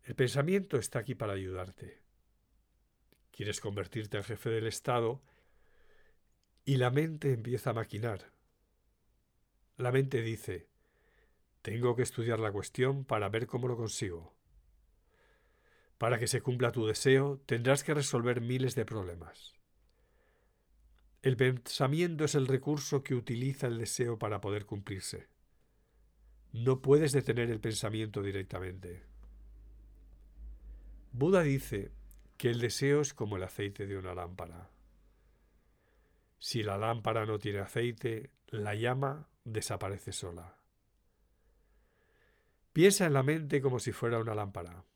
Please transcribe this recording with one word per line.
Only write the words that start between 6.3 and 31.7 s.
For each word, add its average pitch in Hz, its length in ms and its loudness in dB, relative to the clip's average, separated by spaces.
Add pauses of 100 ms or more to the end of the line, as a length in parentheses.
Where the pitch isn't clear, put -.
y 139 100 4
la 123 140 4
mente 151 420 0
empieza 117 380 -2
a 113 40 -2
maquinar. 110 580 -6 (1500)
La 123 120 0
mente 131 300 4
dice, 107 480 -4 (920)
"Tengo 120 340 2
que 127 60 2
estudiar 117 360 0
la 110 140 0
cuestión 127 520 0
para 107 240 0
ver 113 180 0
cómo 123 200 -2
lo 123 100 0
consigo". 95 600 -6 (1600)
Para 113 220 2
que 117 80 0
se - 160 0
cumpla 123 280 2
tu 113 160 0
deseo, 135 600 4
tendrás 123 360 4
que 165 120 0
resolver 123 460 2
miles 127 340 0
de 123 100 0
problemas. 90 680 -10 (1700)
El 131 160 4
pensamiento 143 880 2
es 147 120 2
el 131 100 4
recurso 135 560 0
que 131 140 0
utiliza 127 500 -2
el 117 120 -2
deseo 117 420 -2
para 104 200 -2
poder 101 260 -4
cumplirse. 98 640 -8 (1200)
No 131 280 2
puedes 143 300 6
detener 120 400 2
el 110 100 -2
pensamiento 110 600 -2
directamente. 92 840 -6 (2000)
Buda 170 320 4
dice 131 480 0 (460)